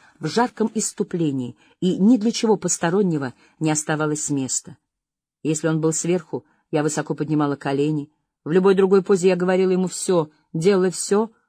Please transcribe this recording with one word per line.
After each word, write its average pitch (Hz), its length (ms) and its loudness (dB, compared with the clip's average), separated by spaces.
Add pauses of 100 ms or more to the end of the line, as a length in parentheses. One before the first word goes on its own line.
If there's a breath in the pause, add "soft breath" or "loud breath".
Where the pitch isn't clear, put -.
(200 soft breath)
в 156 60 -6
жарком 214 480 -2
исступлении, 160 840 -4 (240 soft breath)
и 180 160 2
ни 220 220 4
для 220 120 -2
чего 220 260 0
постороннего 170 760 -2 (260 soft breath)
не 156 120 0
оставалось 151 600 -2
места. 135 460 -6 (680)
Если 156 240 -4
он 160 140 0
был 160 120 0
сверху, 165 520 -4 (260)
я 156 120 0
высоко 151 320 -2
поднимала 147 420 -2
колени. 143 540 -2 (340)
В 147 60 -6
любой 185 240 4
другой 196 280 4
позе 185 260 2
я 180 80 4
говорила 185 340 2
ему 185 180 0
все, 170 420 -2 (220 soft breath)
делала 185 380 2
все, 214 400 -2 (180 soft breath)